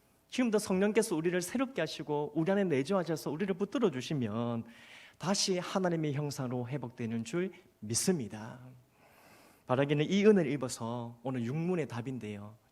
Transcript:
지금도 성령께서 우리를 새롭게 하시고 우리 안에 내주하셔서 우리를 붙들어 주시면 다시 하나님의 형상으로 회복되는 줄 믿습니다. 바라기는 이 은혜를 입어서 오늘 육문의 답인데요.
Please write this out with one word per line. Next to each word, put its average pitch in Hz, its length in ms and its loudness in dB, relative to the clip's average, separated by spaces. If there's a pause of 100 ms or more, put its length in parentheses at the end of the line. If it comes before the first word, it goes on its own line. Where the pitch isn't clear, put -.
(300)
지금도 226 300 2
성령께서 202 560 2
우리를 175 260 2
새롭게 240 400 -2
하시고 147 540 -4
우리 165 160 2
안에 196 140 4
내주하셔서 160 680 0
우리를 185 240 -2
붙들어 208 340 0
주시면 120 760 -2 (520)
다시 190 400 0
하나님의 170 560 0
형상으로 131 540 -4
회복되는 117 580 -4
줄 180 260 -4 (280)
믿습니다. 113 800 -2 (1040)
바라기는 143 440 2
이 196 160 4
은혜를 185 260 8
입어서 120 720 -4
오늘 131 200 -2
육문의 160 440 -2
답인데요. 110 680 -8 (160)